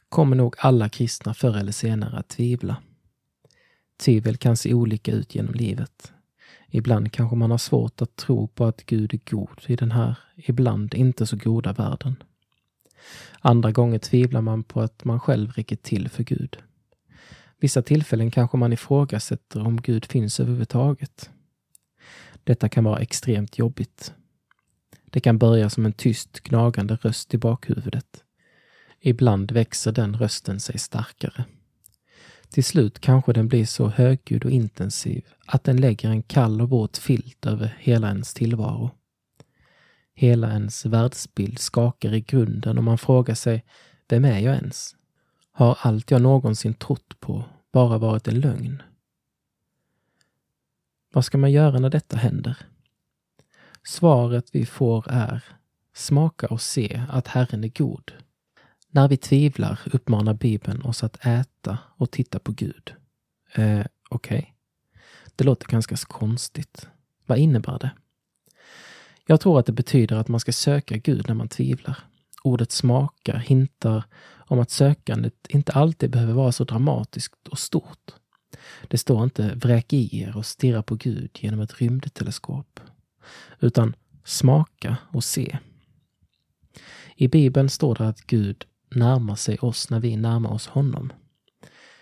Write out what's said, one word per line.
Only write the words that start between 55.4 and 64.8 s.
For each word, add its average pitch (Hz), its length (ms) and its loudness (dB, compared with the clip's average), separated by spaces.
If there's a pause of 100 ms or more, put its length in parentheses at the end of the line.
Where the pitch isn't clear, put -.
"Smaka - 520 0
och 117 160 -6
se 117 460 -4
att 131 200 -4
Herren 123 360 -2
är 110 40 -4
god." - 440 -6 (840)
När 139 140 6
vi 139 80 4
tvivlar 135 640 0 (120)
uppmanar 107 420 0
Bibeln 113 480 -4
oss 120 220 -6
att - 220 -6
äta 120 520 -2 (180)
och - 140 -2
titta - 280 -6
på - 140 -8
Gud. - 420 -10 (600)
Eh, 107 320 2 (240)
okej. - 440 -6 (840)